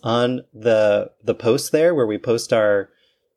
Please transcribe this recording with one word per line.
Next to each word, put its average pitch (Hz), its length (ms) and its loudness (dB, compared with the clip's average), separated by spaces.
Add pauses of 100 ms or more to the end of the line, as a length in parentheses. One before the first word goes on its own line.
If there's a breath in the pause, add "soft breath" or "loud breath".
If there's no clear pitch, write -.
on 120 400 -2 (100)
the, 107 580 0 (120)
the 113 120 -2
post 117 380 -2
there 165 220 2
where 131 120 0
we 107 120 -4
post 117 340 -4
our, 104 380 0 (460)